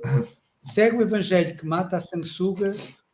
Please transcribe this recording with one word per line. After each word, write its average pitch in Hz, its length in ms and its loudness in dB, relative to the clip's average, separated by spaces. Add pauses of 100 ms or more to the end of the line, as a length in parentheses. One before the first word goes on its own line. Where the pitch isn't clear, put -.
(600)
Segue 226 340 2
o 240 60 2
evangelho 185 560 2
que 156 80 -14
mata 180 320 -2
a - 20 -2
sanguessuga 185 760 -4 (400)